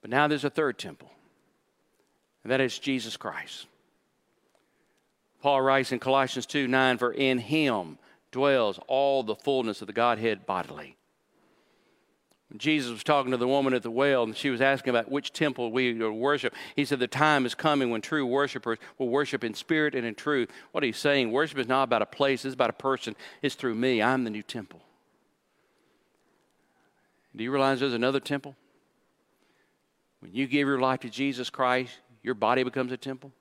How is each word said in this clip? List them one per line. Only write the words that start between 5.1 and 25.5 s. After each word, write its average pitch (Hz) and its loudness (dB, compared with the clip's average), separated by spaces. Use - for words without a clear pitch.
Paul 139 2
writes 135 4
in 120 -4
Colossians 131 2
two 139 0
nine, 131 4
"For 120 0
in 131 2
him 113 -2
dwells 127 2
all 135 2
the 107 -4
fullness 127 -2
of 101 -12
the 104 -14
Godhead 113 0
bodily." - -6
When 113 -20
Jesus 143 -2
was 110 -10
talking 139 2
to 127 0
the 123 0
woman 135 2
at 117 0
the 120 -6
well, 131 2
and 110 -4
she - -2
was 120 -2
asking 135 2
about 120 0
which 143 -4
temple 123 -2
we 123 0
would 113 -2
worship, 127 -2
he 147 0
said, 139 -2
"The 123 0
time 143 2
is 117 -2
coming 139 0
when 113 -2
true 147 -2
worshipers 123 -2
will 127 -2
worship 135 -2
in 113 -4
spirit 151 0
and 127 -2
in 113 -6
truth." 135 -2
What - 2
he's 113 0
saying, 139 4
worship 143 0
is 120 -2
not 131 4
about 117 2
a 104 0
place, 139 0
it's 135 -6
about 123 4
a - -4
person. 123 -2
It's 143 0
through 120 -4
me. 120 2
I'm 127 2
the 113 -4
new 107 -8
temple. - -14